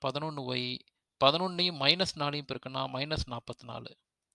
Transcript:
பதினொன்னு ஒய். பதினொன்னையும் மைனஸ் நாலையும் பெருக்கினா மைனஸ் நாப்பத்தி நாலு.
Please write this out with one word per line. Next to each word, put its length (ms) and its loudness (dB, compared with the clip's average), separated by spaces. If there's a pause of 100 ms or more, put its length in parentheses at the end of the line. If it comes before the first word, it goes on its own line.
பதினொன்னு 400 -4
ஒய். 320 -2 (460)
பதினொன்னையும் 560 4
மைனஸ் 360 4
நாலையும் 360 -2
பெருக்கினா 360 -6
மைனஸ் 420 -2
நாப்பத்தி 340 -10
நாலு. 340 -12 (360)